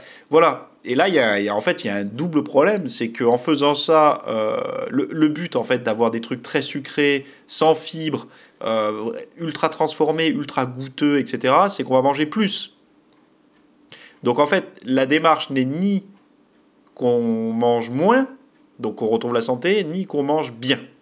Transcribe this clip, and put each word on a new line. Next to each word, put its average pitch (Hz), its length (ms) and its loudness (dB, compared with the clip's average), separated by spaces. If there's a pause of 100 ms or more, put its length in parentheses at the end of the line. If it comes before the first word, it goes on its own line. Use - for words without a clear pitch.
(300)
voilà. 151 400 4 (160)
Et 123 100 -4
là, 156 140 4
il 165 60 0
y 143 40 4
a, 107 200 2
il 101 60 0
y 104 40 0
a, 104 60 -2
en 107 60 -2
fait, - 220 -2
il 120 40 -8
y - 20 -2
a 101 60 -2
un 101 100 -4
double 143 360 -2
problème, 175 460 2
c'est 120 220 -4
qu'en 120 280 2
faisant 143 380 2
ça, 151 540 4
euh, 110 600 -4
le, 131 220 -2
le 156 160 2
but, 165 300 -6
en 165 80 0
fait, 123 180 -2
d'avoir 113 260 0
des 113 120 -4
trucs 123 200 -10
très - 200 -4
sucrés, 139 640 -2 (220)
sans 156 280 2
fibres, 156 520 -6 (360)
euh, 107 480 -2 (260)
ultra 160 300 -2
transformés, 160 600 0
ultra 139 380 -2
goûteux, 135 540 -2
et 127 60 -2
cetera, 135 440 2
c'est 143 140 -6
qu'on 127 120 0
va 131 60 4
manger 143 240 0
plus. 113 520 -4 (1500)
Donc, 123 160 2
en 147 80 4
fait, - 180 0 (200)
la 131 200 2
démarche 151 440 2
n'est 131 160 0
ni 185 400 -2 (880)
qu'on 117 580 0
mange 117 380 2
moins, 214 380 2 (520)
donc 110 160 -6
qu'on 117 120 -2
retrouve 117 260 0
la 117 80 2
santé, 160 420 -2
ni 175 220 -6
qu'on 147 180 -2
mange 143 300 -2
bien. 123 260 -2 (220)